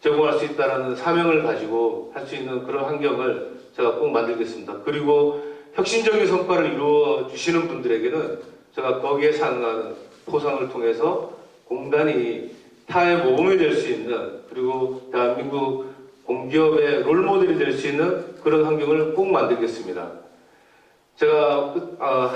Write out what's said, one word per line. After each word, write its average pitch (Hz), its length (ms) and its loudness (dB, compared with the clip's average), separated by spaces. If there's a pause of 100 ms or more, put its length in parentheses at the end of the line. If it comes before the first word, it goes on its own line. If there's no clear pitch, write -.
제공할 151 360 4
수 151 60 -2
있다라는 135 500 -2
사명을 170 480 2
가지고 113 720 -2
할 131 120 -10
수 143 80 -12
있는 127 320 -6
그런 139 180 -4
환경을 135 760 -2 (140)
제가 120 200 2
꼭 147 160 0
만들겠습니다. 117 720 -4
그리고 147 580 2 (300)
혁신적인 214 540 2
성과를 170 480 2
이루어 147 540 2
주시는 170 400 -2
분들에게는 123 720 -2 (360)
제가 131 240 -2
거기에 143 320 2
상응하는 123 640 -2 (320)
포상을 139 420 -2
통해서 117 640 -2 (320)
공단이 139 840 -2 (360)
타의 175 380 2
모범이 160 320 4
될 151 180 4
수 - 140 0
있는 113 600 -6
그리고 127 600 -4
대한민국 131 840 -2 (320)
공기업의 143 800 2
롤모델이 180 520 4
될 139 160 0
수 - 160 -4
있는 165 540 -2
그런 156 240 4
환경을 151 480 0
꼭 190 140 2
만들겠습니다. 117 840 -2 (1080)
제가 147 540 2
끝-, - 260 -6
아, 127 380 0